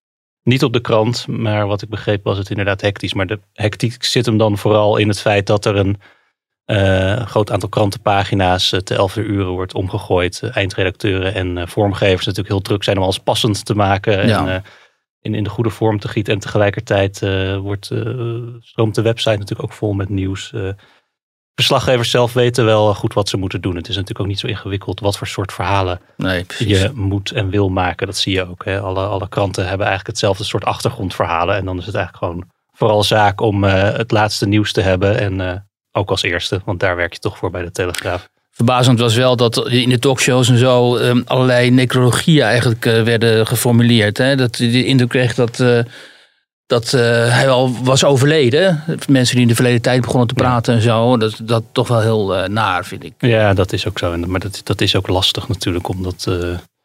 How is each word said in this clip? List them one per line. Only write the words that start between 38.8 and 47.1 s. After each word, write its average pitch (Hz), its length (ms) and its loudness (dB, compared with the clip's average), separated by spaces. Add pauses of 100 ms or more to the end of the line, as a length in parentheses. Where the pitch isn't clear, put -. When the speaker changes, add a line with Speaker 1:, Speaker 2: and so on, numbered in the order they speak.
Speaker 2:
was 117 160 2
wel 127 200 4
dat 120 320 0
in 123 220 2
de 127 100 4
talkshows 127 500 2
en 127 80 6
zo, 123 380 4
ehm, 120 300 2
allerlei 127 460 2
necrologieën 127 720 4
eigenlijk, 117 420 0
eh, 113 180 4
werden 110 440 2
geformuleerd. 117 680 2
Hè? 135 180 2
Dat 127 220 0
je 120 140 0
de 123 140 2
indruk 127 240 2
kreeg 127 260 0
dat, 120 240 0
eh, 120 200 4 (840)
dat, 120 280 0
eh, 127 80 4 (320)